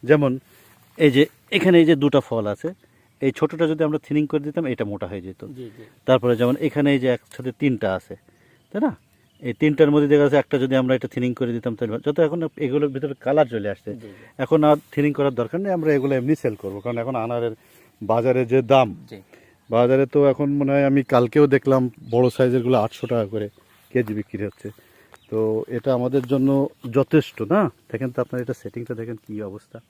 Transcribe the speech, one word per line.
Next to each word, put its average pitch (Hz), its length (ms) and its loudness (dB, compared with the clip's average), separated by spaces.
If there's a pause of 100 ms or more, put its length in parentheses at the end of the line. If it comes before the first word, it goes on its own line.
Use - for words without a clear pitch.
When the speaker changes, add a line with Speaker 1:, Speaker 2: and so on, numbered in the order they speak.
Speaker 1:
যেমন 135 360 2 (580)
এই 151 140 4
যে 139 160 4 (240)
এখানে 185 280 4
এই 165 60 8
যে 160 120 6
দুটো 143 240 2
ফল 113 260 -4
আছে, 104 220 -6 (520)
এই 135 120 0
ছোটটা 160 340 -2
যদি 160 180 -2
আমরা 151 220 -2
থিনিং 151 200 -2
করে 151 140 -2
দিতাম 151 260 -6
এটা 131 180 -4
মোটা 104 220 -10
হয়ে 98 140 -10
যেত। 92 240 -16
Speaker 2:
জি, 123 320 -16
জি। 113 80 -20 (220)
Speaker 1:
তারপরে 123 300 4
যেমন 123 200 0
এখানে 143 360 0
এই 139 60 2
যে 127 100 0
একসাথে 127 440 -6
তিনটা 110 420 -2
আছে, - 200 -10 (580)
তাই 208 140 -4
না? 240 100 -4 (460)
এই 123 100 -6
তিনটার 151 380 2
মধ্যে 147 180 4
দেখা 147 140 6
যাচ্ছে 143 140 2
একটা 139 220 0
যদি 131 180 0
আমরা 131 180 2
এটা 123 140 -4
থিনিং 123 260 -4
করে 120 180 -4
দিতাম 117 240 -6
তাহলে 113 300 -6
যত 147 140 -2
এখন 160 360 0
এগুলোর 147 320 -2
ভিতরে 139 320 -8
কালার 147 260 2
চলে 110 220 -6
আসছে, 101 260 -10
Speaker 2:
জি, 120 60 -16
জি। 110 80 -20 (300)
Speaker 1:
এখন 151 260 2
আর 151 120 6 (160)
থিনিং 147 200 0
করার 139 220 0
দরকার 120 260 -4
নেই, 196 120 -4
আমরা 156 220 0
এগুলো 139 200 0
এমনি 131 200 0
সেল 117 200 -4
করবো, 101 260 -10
কারণ 120 180 -6
এখন 120 180 -6
আনারের 117 340 -4 (520)
বাজারে 120 440 2
যে 131 160 4
দাম, 127 480 2
Speaker 2:
জি। 98 120 -20 (480)
Speaker 1:
বাজারে 123 360 4
তো 143 260 2
এখন 143 160 -2 (100)
মনে 139 140 0
হয় 139 120 2
আমি 139 180 2
কালকেও 127 440 2
দেখলাম 131 440 2 (200)
বড় 123 200 2
সাইজেরগুলো 127 480 0
আটশো 110 280 -4
টাকা 117 200 -2
করে 104 220 -6 (440)
কেজি 107 220 -2
বিক্রি 104 300 -8
হচ্ছে। 101 260 -12 (600)
তো 110 380 -2
এটা 127 260 -2
আমাদের 127 320 -2
জন্য 135 420 0 (240)
যথেষ্ট 135 500 0
না? 156 280 0 (200)
দেখেন 120 200 -6
তো 120 100 -10
আপনার 123 220 -4
এটা 120 200 -6
সেটিংটা 117 320 -10
দেখেন 113 220 -12 (100)
কি 107 160 -12
অবস্থা 104 360 -16 (120)